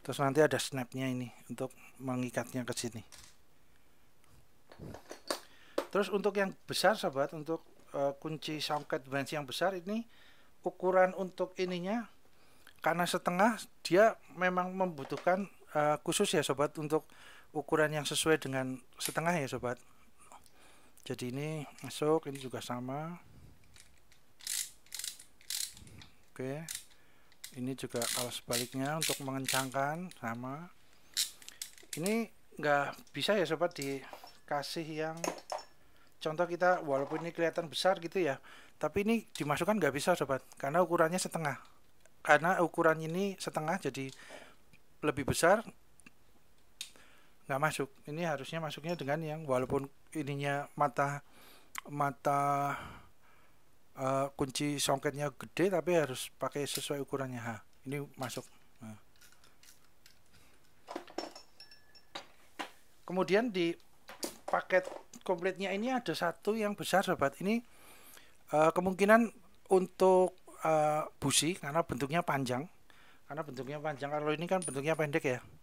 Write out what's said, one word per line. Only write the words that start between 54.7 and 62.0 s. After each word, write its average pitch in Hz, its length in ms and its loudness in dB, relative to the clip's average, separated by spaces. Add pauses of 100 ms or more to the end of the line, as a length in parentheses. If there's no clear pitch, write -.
songketnya 139 560 0
gede 180 400 0
tapi 170 240 2
harus 131 400 -2
pakai 143 320 -4
sesuai 143 320 -4
ukurannya. 131 400 -6
Ha, 113 140 -6 (340)
ini 143 160 -6 (100)
masuk. 131 300 -8 (360)
Nah. 110 160 -14 (4000)